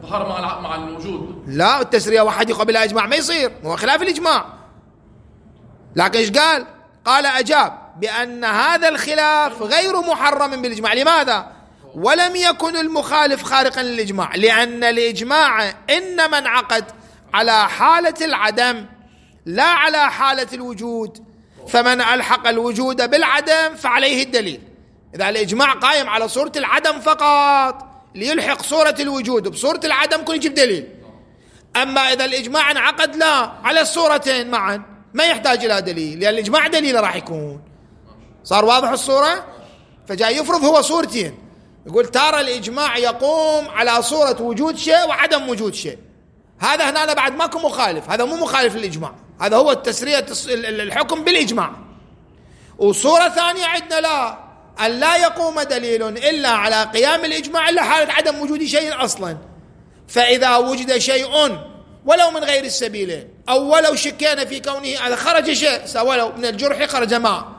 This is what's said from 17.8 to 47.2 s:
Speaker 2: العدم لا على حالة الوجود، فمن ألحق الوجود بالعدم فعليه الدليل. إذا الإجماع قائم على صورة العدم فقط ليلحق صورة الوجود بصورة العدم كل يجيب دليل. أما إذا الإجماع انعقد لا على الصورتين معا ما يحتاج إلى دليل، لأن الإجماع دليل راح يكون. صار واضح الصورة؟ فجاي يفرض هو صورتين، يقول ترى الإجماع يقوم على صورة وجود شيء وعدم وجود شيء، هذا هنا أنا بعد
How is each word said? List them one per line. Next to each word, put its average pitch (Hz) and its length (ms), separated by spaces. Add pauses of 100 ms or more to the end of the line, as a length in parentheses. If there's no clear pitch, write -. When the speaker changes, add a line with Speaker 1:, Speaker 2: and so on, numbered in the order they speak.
Speaker 2:
العدم 240 640 (600)
لا 185 180
على 311 480
حالة 269 420
الوجود، 233 680 (440)
فمن 247 340
ألحق 247 460
الوجود 240 640
بالعدم 311 680
فعليه 269 480
الدليل. 220 380 (540)
إذا 190 140
الإجماع 220 440
قائم 262 360
على 220 180
صورة 269 280
العدم 294 440
فقط 285 880 (300)
ليلحق 247 460
صورة 302 380
الوجود 254 480
بصورة 254 360
العدم 311 380
كل 320 140
يجيب 277 180
دليل. 240 340 (880)
أما 262 380
إذا 262 120
الإجماع 269 460
انعقد 302 440
لا 302 360 (120)
على 302 180
الصورتين 294 680
معا 202 300 (320)
ما 254 100
يحتاج 254 420
إلى 208 160
دليل، 165 380
لأن 208 140
الإجماع 233 340
دليل 294 340
راح 185 140
يكون. 151 460 (840)
صار 208 220
واضح 233 240
الصورة؟ 285 560 (600)
فجاي 220 300
يفرض 302 280
هو 302 160
صورتين، 240 560 (500)
يقول 214 180
ترى 294 360
الإجماع 247 560
يقوم 294 720
على 233 320
صورة 269 400
وجود 247 360
شيء 320 300
وعدم 285 420
وجود 214 240
شيء، 135 240 (600)
هذا 285 300
هنا 302 140
أنا 311 100
بعد 269 220